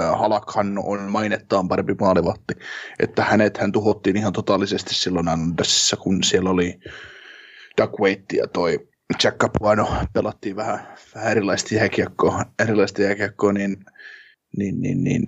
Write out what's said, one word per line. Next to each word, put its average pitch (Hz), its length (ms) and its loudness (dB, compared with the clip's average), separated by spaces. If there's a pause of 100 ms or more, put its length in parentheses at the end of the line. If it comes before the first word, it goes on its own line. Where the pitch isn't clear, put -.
(160)
Halakhan 104 600 0
on 101 240 -4
mainettaan 101 680 -2
parempi 87 320 -2
maalivahti, 87 540 2 (460)
että - 240 0
hänethän 104 480 2
tuhottiin 101 460 2
ihan 107 160 0
totaalisesti 101 600 -2
silloin 87 340 0
Andersissa, 82 680 0
kun 92 260 0
siellä 95 260 2
oli 90 300 0 (1000)
Doug - 220 0
Waite 98 380 0
ja - 100 2
toi 85 400 -2 (360)
Jack 110 140 2
Capuano, 107 500 2 (260)
pelattiin 104 420 -4
vähän, 107 320 -6 (280)
vähän 110 160 -2
erilaista 98 440 0
jääkiekkoa, 95 640 0 (180)
erilaista 104 420 2
jääkiekkoa, 101 520 0
niin, 101 320 -4 (720)
niin, 98 240 -2
niin, 92 220 0
niin, 95 240 0